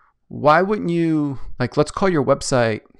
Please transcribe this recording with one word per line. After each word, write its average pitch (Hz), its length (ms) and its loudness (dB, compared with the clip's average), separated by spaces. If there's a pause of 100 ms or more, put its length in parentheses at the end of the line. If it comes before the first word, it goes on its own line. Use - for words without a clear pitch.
(260)
why 147 360 4
wouldn't 190 280 -2
you, 156 480 -2 (220)
like, 123 160 -4
let's - 160 0
call 196 160 -2
your 151 160 0
website, 123 560 0 (200)